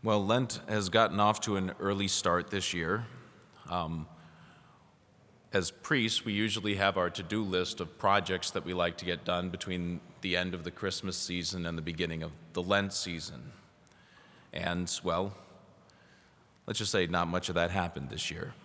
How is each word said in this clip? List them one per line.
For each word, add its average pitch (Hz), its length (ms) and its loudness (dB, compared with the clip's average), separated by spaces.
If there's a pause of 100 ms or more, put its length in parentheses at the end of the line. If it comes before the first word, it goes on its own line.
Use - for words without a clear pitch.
Well, 104 220 4
Lent 117 420 2
has 104 220 0
gotten 104 320 6
off 104 220 6
to 104 140 0
an 95 220 0
early 98 300 0
start 87 400 2
this 98 240 -2
year. 87 320 0 (640)
Um, 82 380 -4 (1500)
as 92 180 2
priests, - 540 0
we 110 80 -2
usually 104 440 0
have 98 200 4
our 87 140 2
to-do 101 340 -2
list 90 380 0
of 82 160 -10
projects 92 540 2
that 87 120 -4
we 87 80 -4
like 87 240 0
to - 80 -10
get 87 220 -4
done 90 240 0
between 87 500 -4 (220)
the 90 160 2
end 90 160 -2
of 85 100 -8
the 87 60 -6
Christmas 92 480 -4
season 87 480 -2
and 85 100 -2
the 80 60 -4
beginning 82 400 -2
of 78 100 -8 (220)
the 90 80 -2
Lent 98 320 2
season. 78 580 -6 (1000)
And, 87 360 -2 (140)
well, 90 300 0 (1300)
let's - 120 -2
just 107 140 0
say 92 140 4
not 85 220 2
much 90 220 -2
of 87 60 -2
that 85 140 4
happened 85 380 -2
this 80 220 -6
year. 82 240 -8 (100)